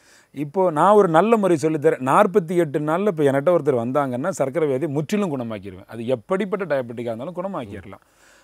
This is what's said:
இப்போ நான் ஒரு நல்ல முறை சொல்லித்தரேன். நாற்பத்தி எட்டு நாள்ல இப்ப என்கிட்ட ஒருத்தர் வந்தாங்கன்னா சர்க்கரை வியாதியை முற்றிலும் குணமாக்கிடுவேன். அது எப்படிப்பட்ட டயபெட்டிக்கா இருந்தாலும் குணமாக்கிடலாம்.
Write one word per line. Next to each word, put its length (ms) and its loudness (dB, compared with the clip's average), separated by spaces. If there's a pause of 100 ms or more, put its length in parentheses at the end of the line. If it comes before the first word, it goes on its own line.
(320)
இப்போ 400 -2
நான் 220 4
ஒரு 140 6
நல்ல 300 4
முறை 240 2
சொல்லித்தரேன். 400 0
நாற்பத்தி 540 2
எட்டு 240 0
நாள்ல 280 -2
இப்ப 160 0
என்கிட்ட 320 4
ஒருத்தர் 300 2
வந்தாங்கன்னா 440 -2
சர்க்கரை 400 -2
வியாதியை 180 -2
முற்றிலும் 500 -4
குணமாக்கிடுவேன். 500 -10
அது 200 -10
எப்படிப்பட்ட 580 -4
டயபெட்டிக்கா 340 -4
இருந்தாலும் 360 -8
குணமாக்கிடலாம். 680 -12 (400)